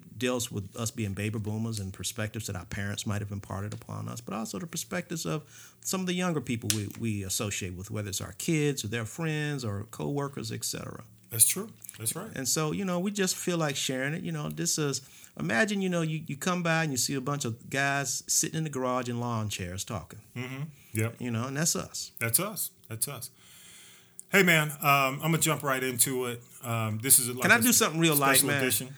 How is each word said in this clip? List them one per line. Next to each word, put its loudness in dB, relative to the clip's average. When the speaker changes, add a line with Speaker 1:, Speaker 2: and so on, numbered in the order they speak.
Speaker 1:
deals 0
with -6
us -2
being -4
baby -2
boomers -2
and -6
perspectives -6
that -6
our -10
parents -6
might -2
have -6
imparted -8
upon -10
us, -10
but -10
also -6
the -8
perspectives -6
of -4
some -4
of -2
the 0
younger 2
people -4
we, 0
we -2
associate -4
with, -8
whether -4
it's -4
our -10
kids 0
or -4
their -2
friends -2
or -4
coworkers, -4
et -6
cetera. -8
Speaker 2:
That's 8
true. 0
That's -2
right. -8
Speaker 1:
And -2
so, 2
you 0
know, 0
we 0
just 0
feel -2
like 0
sharing 0
it. -6
You -4
know, -4
this -2
is, 0
imagine, 2
you 0
know, 2
you, -2
you -6
come -2
by 2
and 0
you 0
see 0
a 0
bunch -2
of -6
guys 0
sitting 2
in 0
the -4
garage 0
in -2
lawn 0
chairs -6
talking. -8
Speaker 2:
Mm-hmm. -8
Yep. 0
Speaker 1:
You -2
know, 0
and -4
that's 2
us. -8
Speaker 2:
That's 2
us. -4
That's -4
us. -12
Hey, 8
man, 6
um, -10
I'm 6
gonna 4
jump 2
right 2
into 2
it. -4
Um, 0
this 6
is, 0
like, -4
Speaker 1:
Can 6
I 10
Speaker 2:
a 4
Speaker 1:
do 4
something 4
real 6
light, 6
Speaker 2:
special 6
Speaker 1:
man? 2
Speaker 2:
edition. 2